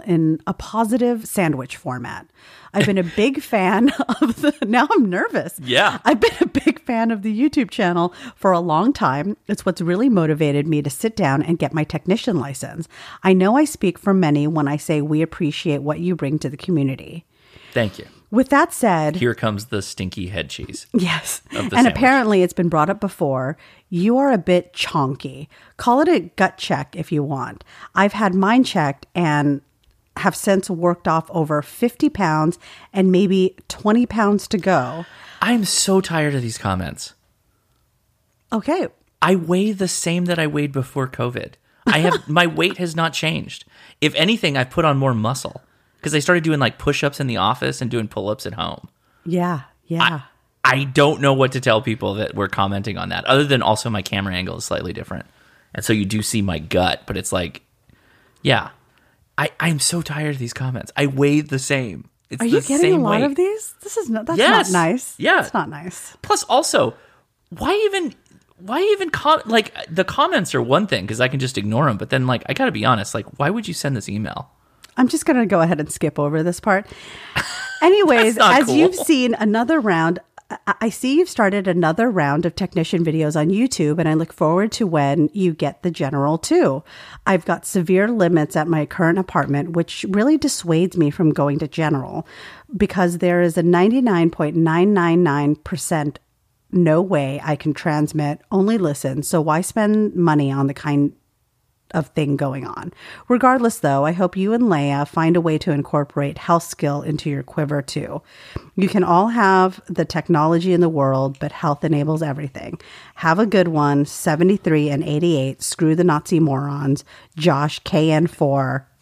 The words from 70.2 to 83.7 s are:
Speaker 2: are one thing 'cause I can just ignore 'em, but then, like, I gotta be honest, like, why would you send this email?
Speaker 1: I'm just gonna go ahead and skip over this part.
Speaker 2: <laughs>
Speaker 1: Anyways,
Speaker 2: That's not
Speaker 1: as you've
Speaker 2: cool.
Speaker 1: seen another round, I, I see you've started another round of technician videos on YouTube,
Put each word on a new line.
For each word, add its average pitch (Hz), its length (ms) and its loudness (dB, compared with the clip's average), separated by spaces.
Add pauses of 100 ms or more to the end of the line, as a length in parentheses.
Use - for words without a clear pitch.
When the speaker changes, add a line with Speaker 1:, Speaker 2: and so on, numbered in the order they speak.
Speaker 2:
are 127 80 2
one 156 240 2
thing 95 200 -2
'cause 113 140 -6
I 127 60 4
can 139 120 -2
just 127 200 -4
ignore 110 300 0
'em, 101 80 0
but 107 120 -8
then, 131 180 0
like, 123 220 -2
I 139 40 -4
gotta 254 180 0
be 107 140 -4
honest, 113 280 0
like, 110 140 -8 (120)
why 147 120 0
would 214 160 -6
you 170 80 -8
send 139 200 -4
this - 140 -8
email? - 400 -8 (480)
Speaker 1:
I'm 247 100 4
just - 180 -4
gonna 254 200 2
go 180 160 2
ahead 165 180 2
and - 120 -6
skip - 280 -4
over 151 240 -2
this 175 160 -4
part. 202 260 0 (500)
Speaker 2:
<laughs> - 460 -8
Speaker 1:
Anyways, 285 540 6
Speaker 2:
That's - 20 -2
not 240 320 6
Speaker 1:
as 262 60 2
you've 359 220 6
Speaker 2:
cool. - 80 -6
Speaker 1:
seen 254 300 2
another 233 440 2
round, 175 400 2 (480)
I, 202 140 0
I 226 80 0
see 262 280 -2
you've 349 120 2
started 202 360 0
another 180 460 2
round 151 340 0
of 165 100 -4
technician 180 480 -2
videos 156 360 0
on 151 100 2
YouTube, 190 500 0